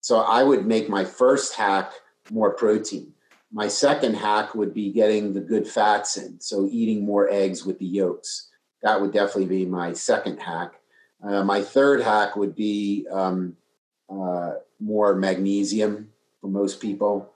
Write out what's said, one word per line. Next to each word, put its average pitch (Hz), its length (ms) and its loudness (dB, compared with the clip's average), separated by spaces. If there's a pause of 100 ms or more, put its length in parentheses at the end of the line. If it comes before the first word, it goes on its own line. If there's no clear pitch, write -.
So 117 180 2
I 113 240 4
would 127 240 4
make 107 240 0
my 98 140 0
first 131 500 2
hack 98 380 0 (380)
more 110 220 2
protein. - 600 0 (400)
My 104 160 -4
second 139 480 2
hack 107 380 0
would 104 200 -2
be 104 160 -4
getting 104 420 2
the 95 80 -4
good 92 260 -2
fats 104 500 0
in, - 240 -14
so 98 300 -2
eating 110 340 0
more 101 260 2
eggs 95 340 0
with 95 140 -6
the 95 80 -6
yolks. - 640 -4 (320)
That 107 180 2
would 98 120 -2
definitely 101 340 0
be 92 180 0
my 87 280 -4
second - 480 -2
hack. 87 320 -8 (500)
Uh, 101 220 0
my 101 180 2
third 135 400 4
hack 104 340 2
would 101 180 -2
be, 104 560 -2
um, 92 460 -2 (540)
uh, 90 440 -6 (260)
more 104 340 2
magnesium 98 960 0 (300)
for 101 80 -10
most 98 320 -2
people. 104 560 -2